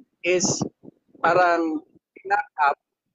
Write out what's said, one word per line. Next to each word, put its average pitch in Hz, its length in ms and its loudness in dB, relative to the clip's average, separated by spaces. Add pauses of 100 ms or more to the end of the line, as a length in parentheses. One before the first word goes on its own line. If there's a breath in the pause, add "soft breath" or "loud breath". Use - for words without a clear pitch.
(220)
is 175 400 -2 (580)
parang 170 640 0 (440)
knock 202 220 -2 (140)
up 143 160 0 (380)